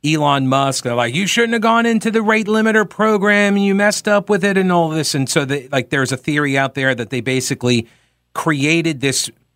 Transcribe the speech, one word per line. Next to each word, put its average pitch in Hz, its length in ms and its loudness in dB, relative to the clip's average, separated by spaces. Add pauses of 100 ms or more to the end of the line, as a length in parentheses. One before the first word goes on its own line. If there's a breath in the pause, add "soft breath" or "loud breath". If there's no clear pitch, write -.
Elon 143 460 0
Musk. 135 360 0
They're 120 100 -2
like, 120 200 0
"You 190 120 -2
shouldn't 233 260 0
have 233 80 -2
gone 226 240 2
into 226 260 0
the 226 120 0
rate 220 240 0
limiter 220 420 2
program, 202 680 2
and 196 100 2
you 196 80 2
messed 208 340 0
up 202 220 0
with 196 120 2
it," 196 140 0
and 185 160 2
all 170 160 2
this. 156 260 -2
And 135 140 0
so, 147 160 0
they, 135 240 -6
like, 131 220 -2
there's 135 200 0
a 135 60 -4
theory 147 400 -2
out 135 180 -2
there 135 200 0
that 117 160 -8
they 123 100 -4
basically 123 680 -2 (460 soft breath)
created 156 680 -2
this - 280 -2 (260)